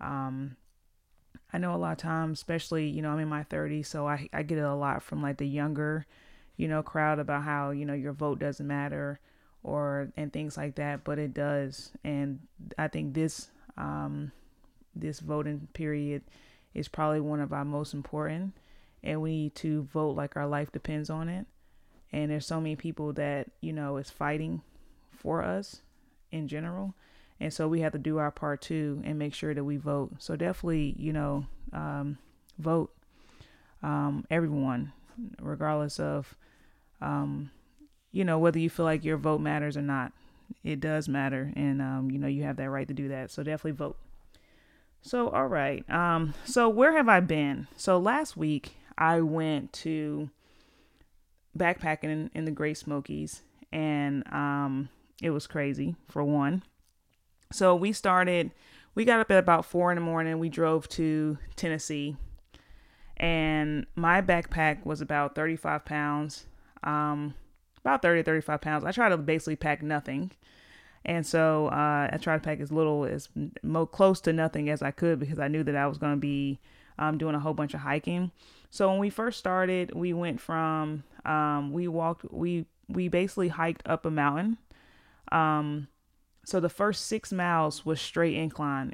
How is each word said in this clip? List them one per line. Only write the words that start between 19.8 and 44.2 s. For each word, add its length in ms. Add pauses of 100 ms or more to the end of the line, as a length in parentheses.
vote 320
like 200
our 120
life 240
depends 380
on 200
it. 180 (640)
And 180
there's 160
so 160
many 140
people 380
that, 340 (140)
you 120
know, 240
is 140
fighting 500 (500)
for 320
us 380 (480)
in 200
general. 440 (460)
And 120
so 160
we 140
have 120
to 40
do 220
our 120
part 300
too 420
and 140
make 160
sure 200
that 100
we 140
vote. 420
So 160
definitely, 640
you 140
know, 340 (280)
um, 440 (420)
vote, 340 (880)
um, 480
everyone, 640 (480)
regardless 580
of, 380 (640)
um, 480 (640)
you 120
know, 140
whether 220
you 100
feel 160
like 180
your 140
vote 240
matters 340
or 60
not. 320 (500)
It 160
does 300
matter. 460
And, 260
um, 300
you 80
know, 80
you 160
have 140
that 120
right 180
to 60
do 160
that. 220
So 120
definitely 280
vote. 260 (1040)